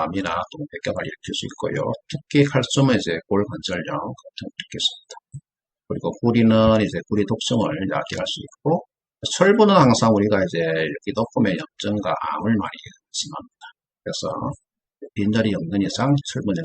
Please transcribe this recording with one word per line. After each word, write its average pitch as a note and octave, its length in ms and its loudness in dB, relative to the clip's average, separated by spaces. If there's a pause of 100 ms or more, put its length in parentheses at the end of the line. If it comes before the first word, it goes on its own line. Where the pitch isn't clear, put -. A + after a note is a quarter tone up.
암이나 F2 280 -4
동백경을 G2 680 -6
일으킬 - 360 -8
수 - 120 -6
있고요. - 440 -4 (200)
특히 - 340 2
칼슘은 C3 540 2
이제 E2+ 280 -4
골관절염, F#2+ 560 -2
같은 D#2 640 -10
거 - 120 -12
일으킬 - 200 -12
수 - 160 0
있습니다. - 480 -20 (460)
그리고 C#3 320 -4
구리는 A#2 320 4 (320)
이제 E2+ 140 -4 (100)
구리 G#2 160 0
독성을 A2 460 -2
야기할 D#2 560 -4
수 - 180 -6
있고, - 400 -2 (540)
철분은 G3+ 360 6
항상 A#2+ 380 6
우리가 G#2 320 4
이제 E2+ 140 -4
이렇게 D#2+ 560 -2
높으면 A2 420 0
염증과 G2+ 540 -4
암을 D#2 480 -2
많이 E2 200 -6 (320)
심합니다. - 540 -10 (380)
그래서 - 240 -8 (880)
빈혈이 G#2+ 400 2
없는 F2 280 -2
이상 A2 280 0 (220)
철분 G2+ 220 -2 (100)